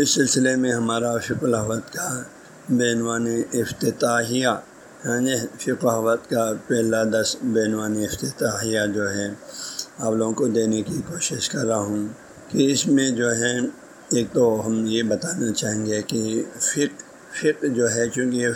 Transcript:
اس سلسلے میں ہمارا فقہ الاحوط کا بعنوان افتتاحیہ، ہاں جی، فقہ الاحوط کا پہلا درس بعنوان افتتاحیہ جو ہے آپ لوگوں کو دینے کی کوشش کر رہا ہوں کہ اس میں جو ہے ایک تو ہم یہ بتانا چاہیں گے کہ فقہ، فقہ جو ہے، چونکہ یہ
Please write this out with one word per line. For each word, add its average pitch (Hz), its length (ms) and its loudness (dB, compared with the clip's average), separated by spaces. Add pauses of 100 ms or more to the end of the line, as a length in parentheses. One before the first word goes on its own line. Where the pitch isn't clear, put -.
اس 143 80 2
سلسلے 131 460 4
میں 127 160 2
ہمارا 117 460 0
فقہ 110 260 -4
الاحوط 110 460 0
کا 127 320 -6 (460)
بعنوان 117 760 2 (100)
افتتاحیہ، 120 960 0 (580)
ہاں 120 160 0
جی، 127 260 0 (120)
فقہ 127 280 -2
الاحوط 113 440 2
کا 113 220 2 (140)
پہلا 113 380 2
درس 110 380 0
بعنوان 107 600 0
افتتاحیہ 110 760 -2 (140)
جو 101 160 -2
ہے 101 180 -2 (680)
آپ 113 140 0
لوگوں 110 200 2
کو 131 140 0
دینے 110 360 2
کی - 240 -4
کوشش - 440 -6
کر 139 140 -2
رہا 113 120 0
ہوں 104 320 -2 (400)
کہ 135 240 4
اس 131 140 0
میں 135 240 4
جو 117 260 0
ہے 120 220 2 (520)
ایک 120 220 2
تو 110 340 4
ہم 113 200 0
یہ 110 160 2
بتانا 113 500 0
چاہیں 107 340 -2
گے 107 160 0
کہ 110 400 -2 (180)
فقہ، - 420 -2 (380)
فقہ 151 260 0
جو 117 280 2
ہے، 117 140 2
چونکہ 123 280 0
یہ 120 200 2